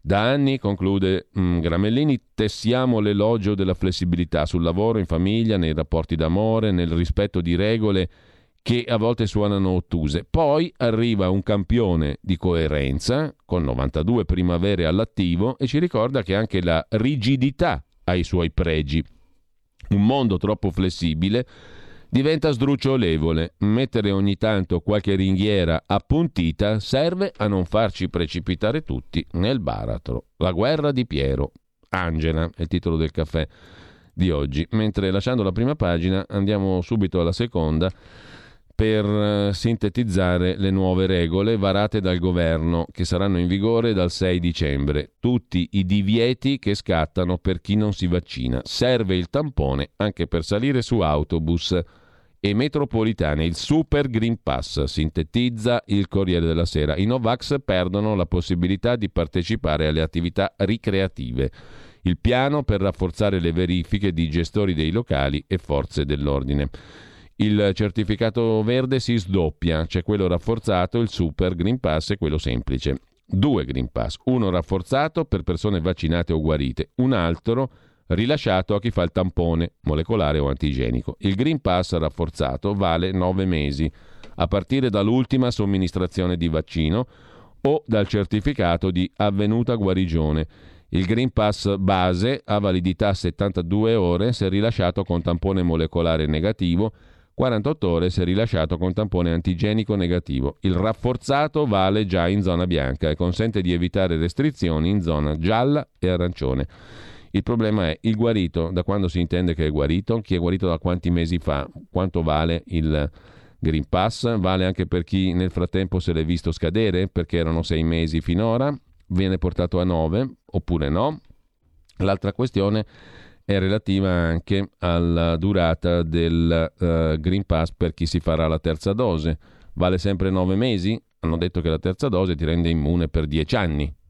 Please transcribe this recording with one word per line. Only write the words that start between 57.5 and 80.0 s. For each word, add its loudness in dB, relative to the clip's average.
perdono 0
la 0
possibilità 0
di -4
partecipare -2
alle 0
attività -2
ricreative. -2
Il 2
piano 2
per 0
rafforzare 0
le 2
verifiche 0
di 0
gestori 0
dei 0
locali -2
e -2
forze -2
dell'ordine. -2
Il 2
certificato 0
verde 0
si 0
sdoppia, 0
c'è -2
quello 0
rafforzato, 0
il 0
Super -2
Green 0
Pass -2
e -2
quello -2
semplice. -2
Due 2
Green -4
Pass, -4
uno 2
rafforzato -2
per -2
persone 0
vaccinate -2
o 0
guarite, -2
un 2
altro 0
rilasciato 0
a 0
chi -2
fa 0
il -4
tampone 0
molecolare 0